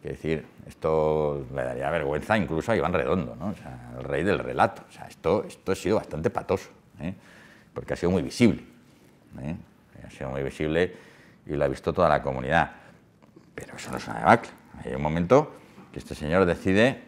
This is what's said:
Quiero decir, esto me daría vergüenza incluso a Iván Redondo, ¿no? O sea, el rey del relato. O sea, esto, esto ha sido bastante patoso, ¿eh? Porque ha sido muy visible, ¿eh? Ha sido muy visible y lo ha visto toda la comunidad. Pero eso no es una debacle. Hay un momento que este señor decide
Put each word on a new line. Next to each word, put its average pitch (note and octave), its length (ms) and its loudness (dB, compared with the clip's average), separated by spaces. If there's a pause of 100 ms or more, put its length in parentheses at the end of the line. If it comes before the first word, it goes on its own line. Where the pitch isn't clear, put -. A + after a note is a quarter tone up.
Quiero C#2+ 140 -8
decir, D#2 300 -2 (220)
esto D#2 840 0
me C2+ 120 -4
daría B1+ 260 -4
vergüenza D2+ 480 0
incluso D#2+ 340 -2
a A2+ 40 4
Iván E2+ 180 0
Redondo, C#2+ 420 0
¿no? F2 120 -8
O G#2 80 -6
sea, A#1+ 420 -16
el C2 60 -10
rey C#2 200 -2
del F#2 140 2
relato. B1+ 500 0
O - 40 -20
sea, - 160 -18
esto, - 400 0
esto - 240 -8
ha F#2+ 40 2
sido F#2+ 200 0
bastante F2 340 -2
patoso, - 400 -4 (300)
¿eh? F2 160 -8 (580)
Porque C2+ 200 -8
ha - 20 -2
sido F2 160 0
muy F#2 100 2
visible, F2+ 420 4 (760)
¿eh? D2 140 -6 (500)
Ha - 60 -20
sido C#2 180 -10
muy C2+ 140 -4
visible D#2 500 0 (540)
y D2+ 80 -4
lo D2 100 2
ha - 20 2
visto C2+ 260 -2
toda F2 160 4
la D2 120 4
comunidad. C#2 500 0 (840)
Pero - 200 -16
eso - 140 -14
no B1+ 80 -8
es - 100 -10
una A1 120 -8
debacle. F2+ 320 6 (340)
Hay A#1+ 80 -6
un C2+ 80 -4
momento F2 500 4 (400)
que - 80 -12
este - 140 -12
señor D#2+ 320 4
decide G2 640 2